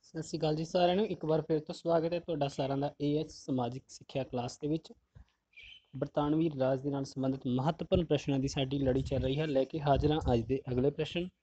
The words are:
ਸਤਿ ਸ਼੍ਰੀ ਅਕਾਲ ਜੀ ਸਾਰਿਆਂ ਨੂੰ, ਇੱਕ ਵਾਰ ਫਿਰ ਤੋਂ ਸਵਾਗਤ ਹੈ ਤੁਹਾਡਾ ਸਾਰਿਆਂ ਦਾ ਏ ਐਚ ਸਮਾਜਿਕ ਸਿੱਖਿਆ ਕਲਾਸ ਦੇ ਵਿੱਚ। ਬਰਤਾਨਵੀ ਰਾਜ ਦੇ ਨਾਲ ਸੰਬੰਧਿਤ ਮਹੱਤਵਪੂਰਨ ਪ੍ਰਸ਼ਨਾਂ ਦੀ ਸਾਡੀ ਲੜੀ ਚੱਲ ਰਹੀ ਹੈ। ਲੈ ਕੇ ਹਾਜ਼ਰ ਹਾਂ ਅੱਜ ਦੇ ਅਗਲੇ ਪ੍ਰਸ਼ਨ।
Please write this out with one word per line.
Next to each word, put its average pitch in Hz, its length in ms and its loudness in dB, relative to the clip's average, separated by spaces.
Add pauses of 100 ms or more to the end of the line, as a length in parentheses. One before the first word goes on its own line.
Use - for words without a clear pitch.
ਸਤਿ 160 140 -8
ਸ਼੍ਰੀ - 160 -6
ਅਕਾਲ 156 180 2
ਜੀ 160 80 -2
ਸਾਰਿਆਂ 180 320 4
ਨੂੰ, 208 100 2
ਇੱਕ 170 180 -6
ਵਾਰ 156 180 2
ਫਿਰ 156 180 0
ਤੋਂ 165 140 -12
ਸਵਾਗਤ 165 380 0
ਹੈ 175 60 -2
ਤੁਹਾਡਾ 160 300 -2
ਸਾਰਿਆਂ 139 300 -2
ਦਾ 143 120 -2 (100)
ਏ 147 180 2
ਐਚ 151 120 -4
ਸਮਾਜਿਕ 127 580 -4
ਸਿੱਖਿਆ - 360 -8
ਕਲਾਸ 127 340 -6
ਦੇ 147 100 -6
ਵਿੱਚ। 160 240 -4 (1040)
ਬਰਤਾਨਵੀ 147 520 0 (120)
ਰਾਜ 131 200 2
ਦੇ 139 100 -2
ਨਾਲ 139 140 -2
ਸੰਬੰਧਿਤ 131 420 -2
ਮਹੱਤਵਪੂਰਨ 160 580 2
ਪ੍ਰਸ਼ਨਾਂ 143 340 0
ਦੀ 135 100 0
ਸਾਡੀ 139 300 -2
ਲੜੀ 135 240 2
ਚੱਲ 131 200 -2
ਰਹੀ 135 180 0
ਹੈ। 160 60 -2
ਲੈ 135 180 2
ਕੇ 156 160 -6
ਹਾਜ਼ਰ 143 320 4
ਹਾਂ 156 80 2 (140)
ਅੱਜ 117 60 4
ਦੇ 131 200 -2 (120)
ਅਗਲੇ 127 180 4
ਪ੍ਰਸ਼ਨ। 170 380 -4 (140)